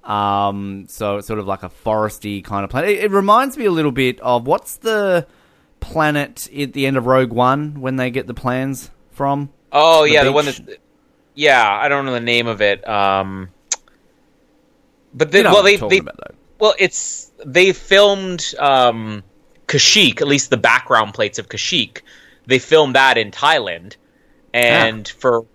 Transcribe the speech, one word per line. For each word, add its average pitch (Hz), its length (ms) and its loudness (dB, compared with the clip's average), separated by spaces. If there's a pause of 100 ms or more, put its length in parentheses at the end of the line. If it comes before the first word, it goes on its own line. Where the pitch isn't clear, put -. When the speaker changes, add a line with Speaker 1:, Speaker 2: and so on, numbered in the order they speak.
Speaker 1:
Um, 101 840 -4
so 104 300 -6
it's 101 80 -16
sort 110 120 -6
of 98 80 -8
like 98 160 -8
a 90 60 -14
foresty 104 720 -6
kind 98 220 -6
of 95 40 -14
planet. 160 200 -2
It, 196 160 0
it 202 60 0
reminds 220 460 2
me 262 60 -8
a 202 80 0
little 151 220 -2
bit 127 260 -2
of, 120 260 -2
what's - 300 -4
the 202 500 -2 (540)
planet 151 760 -4
at 139 200 -8
the 139 120 -4
end 135 120 -2
of 120 80 -2
Rogue 131 260 2
One 139 480 -2
when 131 160 -6
they 127 160 -4
get 127 160 -8
the 120 60 -12
plans 131 580 -8 (200)
from? 139 400 -4 (200)
Speaker 2:
Oh, 156 320 6
Speaker 1:
The 151 80 4
Speaker 2:
yeah, 147 140 4
the 135 80 2
one 147 140 2
Speaker 1:
beach? 135 180 -6
Speaker 2:
that's, - 140 -20 (540)
yeah, 139 320 4
I 104 220 0
don't 139 180 0
know 135 60 -4
the 120 80 -4
name 120 280 0
of 107 140 -4
it. 101 240 0
Um, 95 680 -2 (1600)
but 147 180 0
they, 190 60 4
Speaker 1:
You 208 80 6
know 180 80 6
Speaker 2:
well, 202 100 6
Speaker 1:
what 196 60 6
I'm 208 60 4
Speaker 2:
they, - 20 -6
Speaker 1:
talking 110 140 -6
Speaker 2:
they, 185 80 4
Speaker 1:
about, - 180 -10
though. - 180 -18 (240)
Speaker 2:
well, 214 180 2
it's, - 540 -4 (140)
they 180 260 4
filmed, 190 880 0
um, 117 640 0 (440)
Kashyyyk, 151 540 2
at 143 80 -2
least 143 200 0
the 127 60 2
background 113 580 2
plates 107 260 -4
of 104 100 -16
Kashyyyk. 117 500 -6 (460)
They 127 120 2
filmed 143 380 2
that 135 220 4
in 104 140 -4
Thailand. 104 680 -4 (560)
And 113 600 0
Speaker 1:
Ah. - 60 -20
Speaker 2:
for 117 340 -2